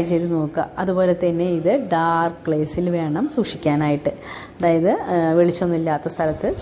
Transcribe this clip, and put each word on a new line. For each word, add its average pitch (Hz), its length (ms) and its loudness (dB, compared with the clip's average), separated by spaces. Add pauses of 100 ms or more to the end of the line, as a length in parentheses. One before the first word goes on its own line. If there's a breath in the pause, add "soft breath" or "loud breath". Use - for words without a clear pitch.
(100)
ചെയ്ത് 170 260 2
നോക്കുക. 156 260 -2 (200)
അതുപോലെ 185 320 2 (100)
തന്നെ 175 240 0 (100)
ഇത് 170 140 2 (200)
ഡാർക്ക് 165 540 2
പ്ലേസിൽ 151 400 0 (120)
വേണം 160 260 -2 (100)
സൂക്ഷിക്കാനായിട്ട്, 147 760 0 (460 loud breath)
അതായത്, 170 340 4 (200)
ആ, 175 40 2 (240)
വെളിച്ചമൊന്നും 175 400 2
ഇല്ലാത്ത 160 340 -2
സ്ഥലത്ത് 160 340 -2 (140)